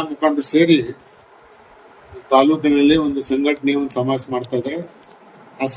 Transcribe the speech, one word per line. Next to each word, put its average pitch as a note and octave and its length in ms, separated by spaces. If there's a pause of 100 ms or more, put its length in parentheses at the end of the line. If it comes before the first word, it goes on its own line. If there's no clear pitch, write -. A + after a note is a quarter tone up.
ಮುಖಂಡರು D3 440
ಸೇರಿ E3 240 (1600)
ತಾಲೂಕಿನಲ್ಲಿ C#3+ 640 (100)
ಒಂದು C#3 240
ಸಂಘಟನೆ, C#3 520
ಒಂದು C3+ 180
ಸಮಾವೇಶ C3 340
ಮಾಡ್ತಾ B2+ 260
ಇದ್ದಾರೆ. C#3+ 200 (840)
ಆ C3+ 160